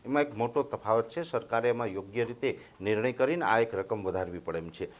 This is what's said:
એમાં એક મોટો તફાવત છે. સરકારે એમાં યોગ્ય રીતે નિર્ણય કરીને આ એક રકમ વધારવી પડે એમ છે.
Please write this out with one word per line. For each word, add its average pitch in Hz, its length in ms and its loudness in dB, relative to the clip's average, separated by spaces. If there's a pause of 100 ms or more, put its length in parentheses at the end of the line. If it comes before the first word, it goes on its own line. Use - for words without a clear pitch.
એમાં 139 180 2
એક 147 140 -6
મોટો 117 260 2
તફાવત 110 460 2
છે. - 140 -4
સરકારે 117 460 0
એમાં 120 180 2
યોગ્ય 98 380 -4
રીતે 120 340 -2 (220)
નિર્ણય 107 320 2
કરીને 143 320 0
આ 110 140 6
એક 113 160 2
રકમ 98 280 -2
વધારવી 90 360 -2
પડે 82 200 -6
એમ 82 100 -6
છે. 85 200 -8 (120)